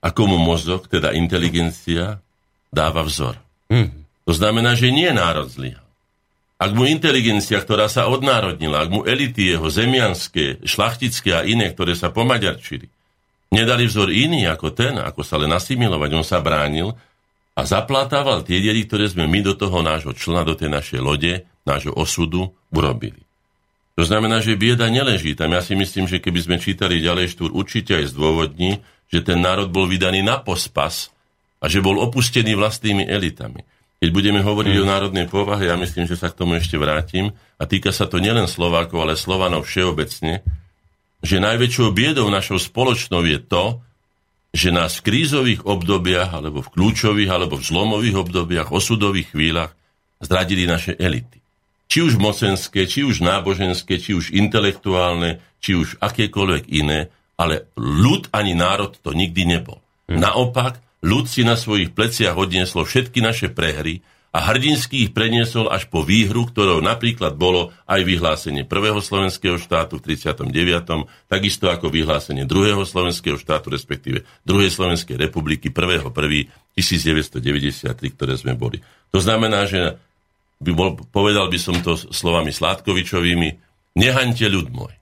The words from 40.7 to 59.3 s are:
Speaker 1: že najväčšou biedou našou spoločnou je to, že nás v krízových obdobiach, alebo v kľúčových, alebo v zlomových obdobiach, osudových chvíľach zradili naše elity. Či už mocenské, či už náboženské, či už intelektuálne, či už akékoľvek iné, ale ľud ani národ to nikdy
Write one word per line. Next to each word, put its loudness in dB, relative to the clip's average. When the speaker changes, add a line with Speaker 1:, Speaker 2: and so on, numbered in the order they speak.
Speaker 1:
že 2
najväčšou 2
biedou 2
našou 0
spoločnou 0
je 0
to, -2
že 2
nás 0
v 0
krízových 0
obdobiach, 0
alebo -6
v -14
kľúčových, 2
alebo 0
v -8
zlomových 0
obdobiach, -2
osudových 0
chvíľach 0
zradili 0
naše -2
elity. -4
Či 2
už 4
mocenské, 0
či -2
už 0
náboženské, 0
či -4
už -2
intelektuálne, 0
či 0
už -2
akékoľvek -2
iné, 0
ale -2
ľud 2
ani 0
národ 0
to -10
nikdy 0